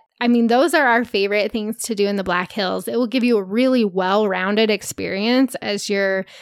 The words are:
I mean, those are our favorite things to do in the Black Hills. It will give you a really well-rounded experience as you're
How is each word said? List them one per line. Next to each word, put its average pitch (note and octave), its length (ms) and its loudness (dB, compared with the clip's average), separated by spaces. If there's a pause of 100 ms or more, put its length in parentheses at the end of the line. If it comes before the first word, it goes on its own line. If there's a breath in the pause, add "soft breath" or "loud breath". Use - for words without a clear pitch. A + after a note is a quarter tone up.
(220)
I A#3+ 60 0
mean, A#3 200 4
those C4+ 260 4
are D4+ 120 2
our A#3+ 200 2
favorite G3+ 460 0
things G#3+ 320 -6
to A3 120 -6
do G3+ 100 2
in G3+ 120 0
the G3 60 -2
Black F3+ 280 -2
Hills. F#3+ 360 -4
It A3+ 100 -4
will B3 100 0
give A3+ 160 0
you A#3+ 140 4
a G3 60 -2
really A#3+ 420 2
well-rounded G3 840 0
experience G#3+ 880 -2
as G#3 340 -6
you're F#3+ 360 -2 (160 loud breath)